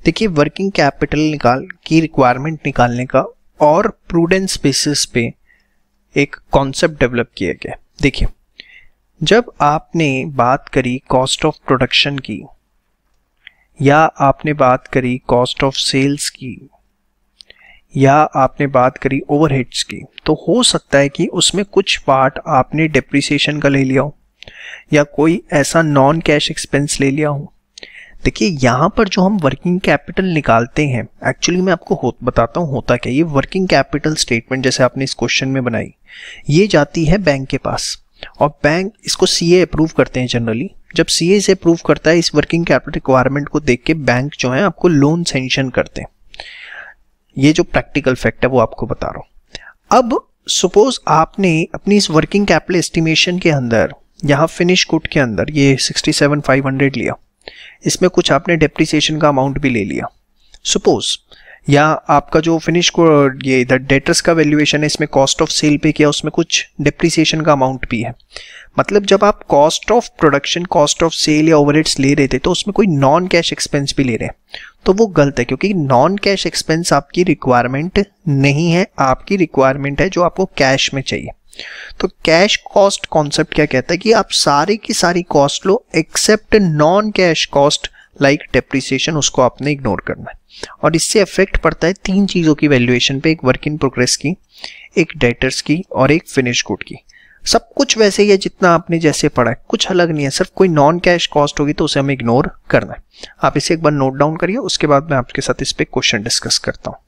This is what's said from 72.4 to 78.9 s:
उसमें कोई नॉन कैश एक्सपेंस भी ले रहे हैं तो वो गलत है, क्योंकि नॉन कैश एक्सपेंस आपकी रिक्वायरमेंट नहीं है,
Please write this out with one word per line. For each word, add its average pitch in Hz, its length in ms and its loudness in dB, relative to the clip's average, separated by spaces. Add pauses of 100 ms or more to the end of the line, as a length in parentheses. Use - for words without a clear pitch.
उसमें 185 220 -4
कोई 226 140 2
नॉन 151 420 2
कैश 170 240 0
एक्सपेंस - 440 -4
भी 139 80 0
ले 117 120 -2
रहे - 100 -6
हैं - 80 -10 (520)
तो 190 60 2
वो 214 140 4
गलत 147 320 0
है, 120 60 0
क्योंकि 180 300 -2
नॉन 147 420 2
कैश 196 300 -2
एक्सपेंस 165 460 -2
आपकी 151 320 0
रिक्वायरमेंट 139 800 0 (240)
नहीं 143 420 2
है, 165 160 2 (120)